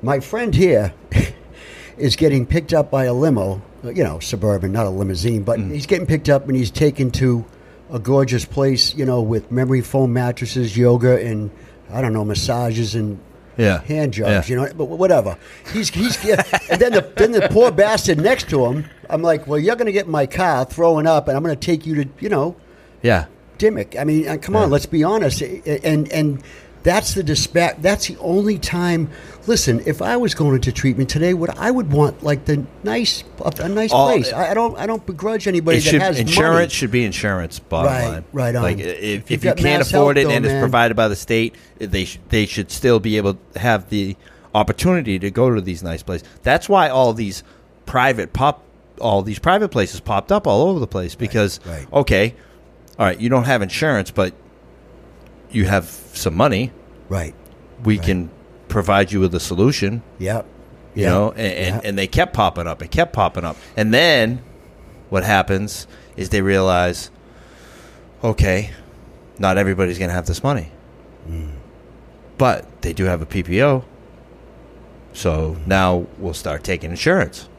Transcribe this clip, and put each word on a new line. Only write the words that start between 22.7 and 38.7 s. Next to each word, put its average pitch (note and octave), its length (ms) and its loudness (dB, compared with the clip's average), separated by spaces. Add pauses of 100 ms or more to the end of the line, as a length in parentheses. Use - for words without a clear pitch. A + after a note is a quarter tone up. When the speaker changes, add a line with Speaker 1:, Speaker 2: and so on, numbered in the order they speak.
Speaker 2:
Yeah. G2+ 220 2 (340)
Speaker 1:
Dimmick." G#3 400 0
I C#3 60 -4
mean, D#3 240 2
uh, D#3 120 -4
come F#3+ 140 -6
on, G#3 140 4
Speaker 2:
Yeah. C#3 40 2
Speaker 1:
let's C#3+ 140 2
be D#3 160 0
honest. G#3 400 0
A-, B2 260 -8
a-, D3 160 -4
and, D3+ 280 0
and D3+ 300 -2 (420)
that's G3+ 300 2
the F#3+ 100 -2
dispa-, D#3+ 580 0
that's G3+ 240 0
the - 140 -10
only G3+ 360 2
time. E3+ 540 0 (380)
Listen, C3+ 360 2
if D3+ 160 -2
I A#3 160 0
was B3 180 0
going D3 200 2
into B2 160 0
treatment C3 400 0
today, F3 240 2
what E3+ 240 -4
I A#3 140 0
would A#3 200 -2
want, D3 300 2
like, D3 220 -2
the D3 200 0 (200)
nice, A3+ 400 -2 (200)
a, - 80 -2 (120)
a E3+ 40 -4
nice G#3+ 240 -2
Speaker 2:
Oh, C#3 140 6
Speaker 1:
place. F#3+ 220 2
Speaker 2:
it - 60 -6
Speaker 1:
I, E3+ 180 -2
I - 20 0
don't, A3+ 240 0
I D#3+ 80 -6
don't A3 180 -4
begrudge G3 440 -4
anybody E3+ 300 2
Speaker 2:
it - 60 4
Speaker 1:
that D3+ 60 2
Speaker 2:
should, D#3 120 4
Speaker 1:
has F3+ 180 0
Speaker 2:
insurance D#3 340 2
Speaker 1:
money. E3+ 140 4
Speaker 2:
should A#2+ 240 -4
be B2 120 2
insurance, F#2 540 -4
bottom E2 340 -2
Speaker 1:
Right, B2 160 -2
Speaker 2:
line. D#2+ 240 -8
Speaker 1:
right B2 220 -2
on. A#2+ 80 0
Speaker 2:
Like, F2 160 0